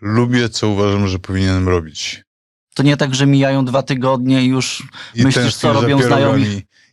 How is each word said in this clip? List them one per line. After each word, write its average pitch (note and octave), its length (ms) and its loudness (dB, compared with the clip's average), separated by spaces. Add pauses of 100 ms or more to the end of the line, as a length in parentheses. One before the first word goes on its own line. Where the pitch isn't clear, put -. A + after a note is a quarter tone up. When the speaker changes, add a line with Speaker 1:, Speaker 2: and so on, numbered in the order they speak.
Speaker 1:
lubię, A#2+ 480 0
co A2 200 -4
uważam, G2+ 400 0
że F#2 100 -2
powinienem F#2+ 500 -2
robić. E2+ 540 -4 (520)
Speaker 2:
To - 80 -2
nie D3 140 4
tak, C#3 180 -2
że C#3 120 2
mijają C3+ 380 2
dwa B2+ 180 0
tygodnie C3 600 0
i - 40 2
już C3 340 -2 (320)
Speaker 1:
I A#2 80 0
Speaker 2:
myślisz, C3 220 2
Speaker 1:
tęsknię A2+ 160 -2 (100)
Speaker 2:
co - 40 2
Speaker 1:
za A2 60 2
Speaker 2:
robią C3+ 220 2
znajomi? C3+ 420 2
Speaker 1:
pierogami. G2+ 220 -6 (260)